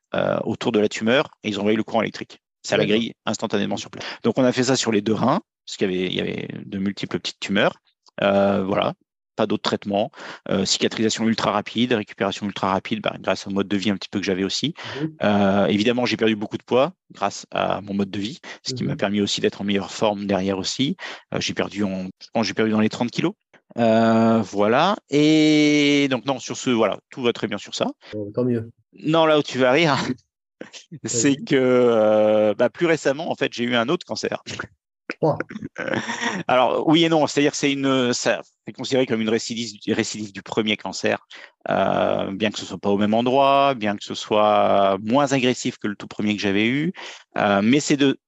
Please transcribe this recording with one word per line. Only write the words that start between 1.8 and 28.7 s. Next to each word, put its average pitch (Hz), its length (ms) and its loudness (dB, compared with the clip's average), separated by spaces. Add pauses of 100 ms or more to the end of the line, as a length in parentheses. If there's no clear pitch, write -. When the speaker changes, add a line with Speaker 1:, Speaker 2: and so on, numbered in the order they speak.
Speaker 1:
courant 110 180 -2
électrique. - 380 -10 (220)
Ça - 140 0
la 104 80 2
Speaker 2:
D'accord. 104 140 2
Speaker 1:
grille 113 140 -4 (140)
instantanément 104 500 -2
sur - 140 -10
place. - 140 -10 (180)
Donc, 117 160 0
on 131 60 4
a 123 80 4
fait 123 120 0
ça 127 120 2
sur 117 160 0
les 104 80 4
deux 107 140 0
reins, 131 260 2 (260)
parce - 100 -12
qu'il 101 140 0
y 92 60 0
avait, 92 100 0
il 92 80 -4
y 95 60 -2
avait 92 280 -4 (160)
de - 140 -8
multiples 98 400 -4
petites - 220 -12
tumeurs. 113 340 0 (480)
Euh, 98 420 4
voilà. 98 300 0 (420)
Pas 110 100 0
d'autres 104 160 -2
traitements. 104 480 -2 (400)
Euh, 95 160 0
cicatrisation 110 600 0
ultra 110 260 0
rapide, 113 420 0
récupération 101 500 -4
ultra 98 280 -2
rapide, 104 280 -2
bah, - 200 -4
grâce - 260 -4
au 101 40 -8
mode 98 180 -2
de 104 100 0
vie 98 100 -2
un 98 80 0
petit - 140 -12
peu 107 80 -4
que 92 80 -4
j'avais 95 180 0
aussi. 98 300 -4 (260)
Speaker 2:
Mhm. 156 220 -6
Speaker 1:
Euh, 101 440 2
évidemment, 113 380 2
j'ai 113 140 -2
perdu 110 180 2
beaucoup 107 220 -6
de - 40 -20
poids 131 300 0 (200)
grâce - 380 -6
à 95 300 -2
mon 101 140 -8
mode 98 160 0
de 101 80 -6
vie, 110 220 -8 (240)
ce 131 100 -8
qui 117 80 -6
Speaker 2:
Mhm. 101 80 -2
Speaker 1:
m'a 143 60 -4
permis 101 260 0
aussi 101 180 -2
d'être 107 220 -2
en - 20 -4
meilleure 98 280 -2
forme 104 340 -2
derrière 95 320 0
aussi. 131 380 -4 (360)
Euh, - 80 -4
j'ai - 140 -4
perdu 92 300 -4
en, 95 180 -4 (180)
je - 140 -20
pense 117 80 0
que 98 60 -2
j'ai - 60 -6
perdu 110 180 0
dans 107 80 2
les 107 100 2
trente 120 200 -4
kilos. 175 220 -2 (460)
Euh, 113 640 4
voilà. 113 540 2 (120)
Et 147 1040 4
donc, 120 160 -2
non, 135 120 -2
sur 120 200 -10
ce, - 100 -4
voilà, 110 300 2 (100)
tout - 140 -12
va 120 100 4
très - 140 -4
bien 101 100 -6
sur - 180 -12
ça. - 120 -2 (260)
Speaker 2:
Bon, 104 200 -8
tant 123 120 0
mieux. 117 240 -2 (240)